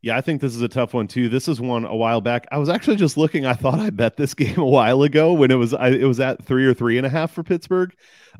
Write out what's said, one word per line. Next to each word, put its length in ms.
Yeah, 160
I 40
think 200
this 160
is 60
a 60
tough 260
one 120
too. 220
This 200
is 120
one 240
a 100
while 260
back. 300
I 80
was 100
actually 280
just 200
looking. 280
I 80
thought 260
I 120
bet 260
this 180
<laughs> 80
game 160
a 60
while 380
ago 320
when 160
it 60
was, 180
I, 160
it 160
was 120
at 260
three 200
or 80
three 240
and 100
a 40
half 200
for 120
Pittsburgh. 520